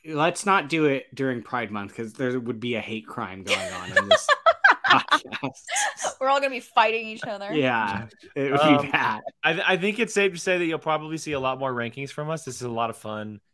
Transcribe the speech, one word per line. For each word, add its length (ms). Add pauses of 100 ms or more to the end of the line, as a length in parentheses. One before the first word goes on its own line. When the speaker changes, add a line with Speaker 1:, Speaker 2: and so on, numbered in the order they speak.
Speaker 1:
let's 400
not 220
do 180
it 280
during 280
Pride 280
Month, 240
'cause 180
there 260
would 220
be 140
a 60
hate 260
crime 380
going 300
on 220
in 120
this 180 (360)
Speaker 2:
<laughs> 240
Speaker 1:
podcast. 800 (560)
Speaker 2:
We're 80
all 120
gonna 100
be 100
fighting 480
each 160
other. 280
Speaker 1:
Yeah, 540 (280)
it 180
would 80
Speaker 3:
Um, 260
Speaker 1:
be 40
bad. 300 (220)
Speaker 3:
I 120
th-, 120
I 100
think 220
it's 160
safe 180
to 60
say 200
that 60
you'll 140
probably 400
see 140
a 80
lot 180
more 140
rankings 380
from 200
us. 140
This 120
is 60
a 60
lot 220
of 60
fun 440 (140)